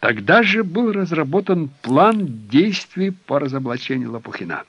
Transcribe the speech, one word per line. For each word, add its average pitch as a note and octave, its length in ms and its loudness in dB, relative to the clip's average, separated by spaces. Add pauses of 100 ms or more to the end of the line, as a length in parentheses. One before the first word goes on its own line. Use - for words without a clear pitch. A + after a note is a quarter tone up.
Тогда A#2 420 2
же G#3 200 0
был G#3 300 0
разработан E3+ 760 0 (100)
план F#3+ 460 4 (220)
действий F#3 640 0
по C#3+ 260 -4
разоблачению C3 720 -4
Лопухина. G2+ 560 -10